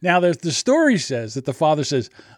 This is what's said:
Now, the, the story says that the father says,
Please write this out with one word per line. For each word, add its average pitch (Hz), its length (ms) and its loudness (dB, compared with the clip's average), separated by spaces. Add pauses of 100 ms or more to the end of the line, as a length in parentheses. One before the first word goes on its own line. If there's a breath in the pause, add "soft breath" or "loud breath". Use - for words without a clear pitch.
Now, 175 180 2
the, 175 140 2
the 165 180 -6
story 277 460 2
says 117 360 -6
that 127 120 -8
the 139 80 -4
father 151 300 0
says, 127 260 -2 (280 loud breath)